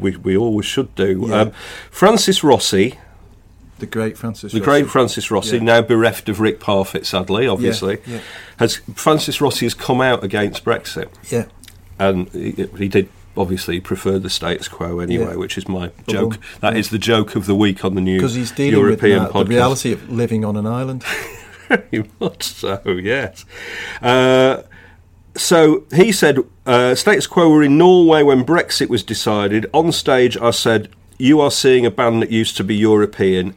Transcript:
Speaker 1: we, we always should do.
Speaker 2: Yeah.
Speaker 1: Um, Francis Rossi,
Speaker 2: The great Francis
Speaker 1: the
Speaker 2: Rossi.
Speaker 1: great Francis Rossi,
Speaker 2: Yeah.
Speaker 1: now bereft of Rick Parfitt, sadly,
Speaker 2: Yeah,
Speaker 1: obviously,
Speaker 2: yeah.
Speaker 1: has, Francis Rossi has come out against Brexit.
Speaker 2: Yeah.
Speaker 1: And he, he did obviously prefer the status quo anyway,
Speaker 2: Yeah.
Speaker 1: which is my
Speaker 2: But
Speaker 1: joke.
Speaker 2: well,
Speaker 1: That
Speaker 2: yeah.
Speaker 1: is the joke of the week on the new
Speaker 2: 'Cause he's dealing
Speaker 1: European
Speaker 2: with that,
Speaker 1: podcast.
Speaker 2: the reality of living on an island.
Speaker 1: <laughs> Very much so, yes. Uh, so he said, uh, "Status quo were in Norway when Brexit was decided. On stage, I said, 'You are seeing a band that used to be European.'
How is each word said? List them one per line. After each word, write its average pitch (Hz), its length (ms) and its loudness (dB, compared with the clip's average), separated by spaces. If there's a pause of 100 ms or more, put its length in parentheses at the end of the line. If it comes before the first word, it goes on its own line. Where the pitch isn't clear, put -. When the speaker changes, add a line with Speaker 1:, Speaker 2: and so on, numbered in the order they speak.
Speaker 1:
we, 95 160 -2
we 92 200 -2
always 107 300 0
should 131 300 -4
do. 95 320 -2
Speaker 2:
Yeah. 107 140 2
Speaker 1:
Um, 110 100 -2 (400)
Francis 202 500 2
Rossi, 113 560 2 (800)
Speaker 2:
The - 80 -10
great 110 320 -6
Francis 107 320 -10
Speaker 1:
the 110 80 -2
Speaker 2:
Rossi. 98 60 -4
Speaker 1:
great 143 260 2
Francis - 400 0
Rossi, 110 280 0
Speaker 2:
Yeah. 113 40 0
Speaker 1:
now 117 200 6
bereft 113 460 0
of 104 120 -4
Rick 107 180 0
Parfitt, 98 480 -2
sadly, 95 380 -2
Speaker 2:
Yeah, 120 60 0
Speaker 1:
obviously, 104 540 -2
Speaker 2:
yeah. 117 140 -12 (380)
Speaker 1:
has, - 240 -2 (160)
Francis 151 440 0
Rossi 131 260 0
has 113 80 -4
come 131 260 -2
out 127 240 0
against 101 400 -4
Brexit. - 420 -6 (240)
Speaker 2:
Yeah. 117 140 -4 (560)
Speaker 1:
And 95 300 0
he, 98 360 -8 (100)
he 98 120 -4
did 95 200 0 (280)
obviously 92 440 -4
prefer 95 400 -4
the 95 100 -8
status 85 380 -6
quo 87 320 -8
anyway, 87 300 -2
Speaker 2:
Yeah. 85 40 -10
Speaker 1:
which 90 240 -8
is 90 80 -12
my 92 220 -6
Speaker 2:
But - 180 -18
Speaker 1:
joke. 110 240 -2
Speaker 2:
well, 107 80 -10 (220)
Speaker 1:
That 110 140 0
Speaker 2:
yeah. 113 40 0
Speaker 1:
is 101 120 -4
the 107 100 -4
joke 110 340 0
of 98 120 -4
the 98 100 0
week 101 280 0
on 95 120 -2
the 95 40 -2
new 92 200 0
Speaker 2:
'Cause 120 160 -2
he's 123 160 -6
dealing 139 260 0
Speaker 1:
European 101 460 2
Speaker 2:
with - 80 -8
that, - 40 -2
Speaker 1:
podcast. 95 120 2
Speaker 2:
the 113 80 0
reality 127 360 0
of - 160 -8
living 113 360 -4
on 104 120 -4
an 104 120 -4
island. 127 340 -6
Speaker 1:
<laughs> - 640 -14
Very - 360 -2 (160)
much - 240 -8
so, 98 420 -8
yes. 104 580 -6 (560)
Uh, 131 640 4 (720)
so 156 560 4
he 190 200 4
said, 147 260 2 (280)
uh, 123 280 4
"Status - 320 0
quo 165 240 4
were 151 120 6
in 143 140 4
Norway 165 460 6
when 135 220 4
Brexit 147 440 -2
was 117 140 -2
decided. 107 720 -2
On 165 160 2
stage, 123 460 0
I 117 160 0
said, 110 360 0 (300)
'You 143 220 4
are 147 100 2
seeing 127 340 2
a 117 60 2
band 117 320 0
that 110 80 -4
used 113 280 -2
to 98 60 -4
be 107 120 -2
European.' 101 800 2